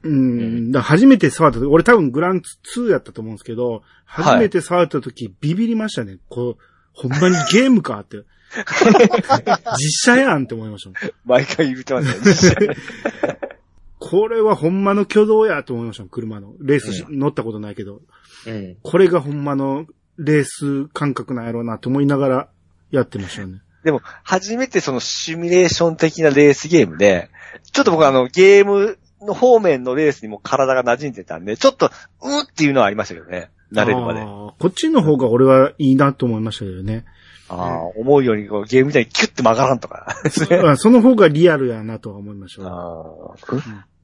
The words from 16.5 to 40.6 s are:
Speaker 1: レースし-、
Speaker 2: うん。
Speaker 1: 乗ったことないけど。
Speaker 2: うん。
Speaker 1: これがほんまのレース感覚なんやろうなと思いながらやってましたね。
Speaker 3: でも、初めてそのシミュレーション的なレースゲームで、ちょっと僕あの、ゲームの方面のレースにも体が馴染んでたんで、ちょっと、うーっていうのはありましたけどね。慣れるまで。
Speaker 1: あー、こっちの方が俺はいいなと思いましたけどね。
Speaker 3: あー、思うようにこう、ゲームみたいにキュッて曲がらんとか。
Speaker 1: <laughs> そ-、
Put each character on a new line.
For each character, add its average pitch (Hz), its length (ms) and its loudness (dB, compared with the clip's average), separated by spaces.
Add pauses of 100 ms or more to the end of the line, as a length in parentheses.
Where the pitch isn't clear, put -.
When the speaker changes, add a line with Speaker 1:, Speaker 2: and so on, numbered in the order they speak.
Speaker 1:
レ 143 160 0
ー 135 40 0
ス - 120 -10
し-、 92 160 -10
Speaker 2:
う - 40 -14
ん。 139 80 -6
Speaker 1:
乗 143 80 0
っ 143 40 -4
た 117 120 -8
こ 113 80 -8
と 104 80 -12
な 104 100 -12
い 101 60 -14
け 107 80 -12
ど。 101 160 -18 (460)
Speaker 2:
う 113 40 -12
ん。 98 320 -12
Speaker 1:
こ - 160 -2
れ 190 80 6
が 170 140 0
ほ 143 100 -10
ん 143 140 -6
ま 143 100 -4
の 135 320 -4 (340)
レ 151 200 2
ー 135 40 -2
ス 139 440 -6
感 143 260 -6
覚 127 200 -8
な 120 80 -8
ん 117 40 -10
や 117 60 -8
ろ 117 100 -6
う - 20 -8
な 110 140 -8
と - 100 -8
思 139 140 0
い 139 40 2
な 143 120 0
が 139 100 0
ら 131 200 -2 (420)
や 131 120 0
っ - 40 -2
て - 120 -12
ま 92 100 -10
し - 80 -14
た 101 100 -12
ね。 92 160 -18 (200)
Speaker 3:
で 156 100 0
も、 127 80 -2 (220)
初 196 340 -4
め 262 120 -4
て 190 120 0
そ 143 120 -6
の 123 80 -4
シ - 360 -8
ミ 170 120 -6
ュ - 20 -4
レ 180 140 6
ー 170 40 2
シ 165 140 -2
ョ 170 80 2
ン 160 60 -8
的 160 260 0
な 156 60 4
レ 143 220 6
ー 139 40 2
ス 151 140 -8
ゲ 160 160 4
ー 90 40 -2
ム 78 100 -14
で、 95 320 2 (420)
ち - 60 -2
ょ 277 40 2
っ - 40 2
と 202 40 4
僕 160 160 4
あ 135 40 6
の、 127 160 2
ゲ 196 360 6
ー - 20 4
ム 202 340 -2 (240)
の 202 100 -6
方 247 260 4
面 156 240 0
の 127 120 -4
レ 151 160 2
ー - 20 -6
ス - 80 -12
に 110 80 -14
も 104 100 -12
体 131 360 0
が 127 100 0
馴 120 140 0
染 143 120 -8
ん - 40 -16
で 98 100 -18
た 80 140 -14
ん 90 80 -14
で、 107 100 -6
ち - 100 -2
ょ 277 40 6
っ - 60 -20
と、 160 140 0 (320)
う 285 180 -4
ー - 20 -10
っ 269 40 -12
て - 180 -4
い 143 60 2
う - 40 -2
の 131 60 2
は 104 60 4
あ 98 40 0
り 104 60 -8
ま 107 100 -6
し - 20 -18
た 92 60 -14
け 82 60 -18
ど 80 60 -20
ね。 87 240 -12 (220)
慣 107 140 0
れ 110 80 0
る 127 80 -2
ま 120 100 -4
で。 107 80 -6
Speaker 1:
あ 107 40 -10
ー、 - 20 -12
こ 104 280 -18 (120)
っ 185 40 2
ち 320 200 -4
の 294 120 4
方 151 140 2
が 127 120 0
俺 123 180 4
は 131 320 4
い 135 140 2
い 135 40 4
な 139 160 2
と 135 140 -4
思 113 120 -4
い - 40 -8
ま 110 100 -6
し - 60 -14
た 104 80 -12
け 95 40 -12
ど 92 120 -14
ね。 107 240 -8 (420)
Speaker 3:
あ 87 320 -6 (160)
ー、 - 20 -10
思 135 180 4
う 139 60 4
よ 117 120 2
う - 20 -2
に 104 120 -8
こ 104 120 -4
う、 101 40 -8
ゲ 127 160 4
ー - 20 -
ム 139 60 2
み 147 40 -6
た 143 80 4
い 110 40 0
に - 40 -8
キ - 160 -2
ュ - 40 -2
ッ - 40 -14
て 127 100 -6
曲 113 140 4
が 131 100 0
ら 131 80 2
ん 120 40 -4
と - 100 -12
か。 - 320 -14
Speaker 1:
<laughs> 151 100 -4
そ-、 156 140 -2 (240)